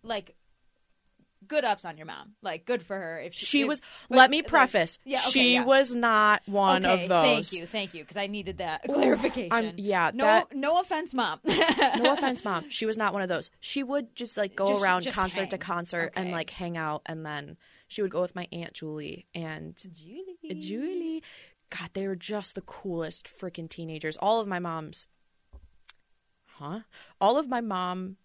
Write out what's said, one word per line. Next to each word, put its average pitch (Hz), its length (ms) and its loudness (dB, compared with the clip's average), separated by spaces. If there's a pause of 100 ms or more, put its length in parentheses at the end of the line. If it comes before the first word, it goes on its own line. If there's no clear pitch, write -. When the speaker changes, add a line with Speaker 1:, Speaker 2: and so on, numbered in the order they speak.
Speaker 1:
like, 220 340 -8 (1080)
good 302 180 0
ups 208 200 0
on 165 140 -10
your 156 80 -16
mom. 76 260 -14 (100)
Like, 165 240 -8
good 240 160 -2
for 196 140 -8
her. 165 240 -8
If - 140 -12
she, - 120 -6
Speaker 2:
She 285 160 4
Speaker 1:
if, 269 60 0
Speaker 2:
was, 294 140 -2 (260)
Speaker 1:
but 247 80 4
Speaker 2:
let 254 140 12
me 302 120 2
Speaker 1:
the 311 60 -10
Speaker 2:
preface, 254 560 4
Speaker 1:
Yeah, 262 140 -2
okay, 254 120 4
Speaker 2:
she 254 240 6
Speaker 1:
yeah. 247 100 2
Speaker 2:
was 262 300 4
not 214 520 4
one 190 400 4
Speaker 1:
Okay, 185 180 4
Speaker 2:
of 180 60 -6
those. 196 400 4
Speaker 1:
thank 185 100 0
you, 165 60 -12
thank 202 280 -6
you, 156 100 -12
'cause - 120 -12
I 202 120 -4
needed 202 300 -8
that 165 300 -4
Speaker 2:
Oof, 277 80 0
Speaker 1:
clarification. 247 560 2
Speaker 2:
I'm, 226 240 0
yeah, 185 380 2
Speaker 1:
No, 247 100 0
Speaker 2:
that 214 300 4
Speaker 1:
no 294 260 2
offense, 330 340 -4
Mom. 208 300 -2
<laughs> 262 540 4
Speaker 2:
No 247 160 4
offense, 269 300 -2
Mom. 196 260 -2
She - 160 -2
was 214 100 -2
not 220 160 0
one 196 100 -4
of 185 60 -4
those. 165 220 -4 (100)
She - 220 -4
would 269 340 -4
just, 233 220 -6
like, 196 180 -2
go 196 120 2
Speaker 1:
Just, 202 140 2
Speaker 2:
around 180 200 4
Speaker 1:
just 254 160 -4
Speaker 2:
concert 190 320 0
to 196 60 -2
Speaker 1:
hang. - 40 -8
Speaker 2:
concert 175 560 -4
and, 185 120 -2
Speaker 1:
Okay. 180 60 -4
Speaker 2:
like, 165 160 -4
hang 170 280 -8
out, 151 280 -4
and 160 200 -10
then 147 300 -10 (320)
she - 140 -8
would 190 80 -2
go 180 120 -2
with 180 120 -4
my 175 180 -10
Aunt 170 200 -10
Julie 151 640 -10
and 160 420 -10
Speaker 1:
Julie. 269 840 -14
Speaker 2:
Julie. 320 640 -6 (480)
God, 170 220 -12
they 196 140 -6
were 190 100 -4
just 202 380 -8
the 190 80 -8
coolest 165 640 -8 (120)
freaking 170 300 -10
teenagers. 160 480 -8
All 220 240 2
of 208 80 -4
my 180 120 -4
mom's, 165 480 -8 (1400)
huh? 151 340 -12 (400)
All 214 180 6
of 302 100 -2
my 240 120 -2
mom's 185 640 -4